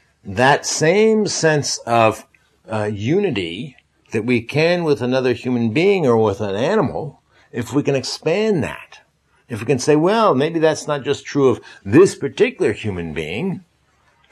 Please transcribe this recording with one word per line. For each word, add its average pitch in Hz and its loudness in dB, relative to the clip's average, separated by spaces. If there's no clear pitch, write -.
that 123 2
same 208 2
sense 151 0
of, 113 0
uh, 107 -4
unity 113 -4
that 107 -4
we 120 0
can 170 0
with 147 0
another 127 0
human 120 -2
being 175 2
or 120 4
with 107 0
an 101 -4
animal, 139 -4
if 120 -8
we 143 0
can 143 0
expand 170 -2
that, - -12
if 110 -10
we 117 -10
can 139 2
say, 147 2
"Well, 190 4
maybe 156 -2
that's 156 2
not 147 -4
just 139 -4
true 135 2
of 117 0
this 135 6
particular 170 -2
human 90 -8
being, 82 -6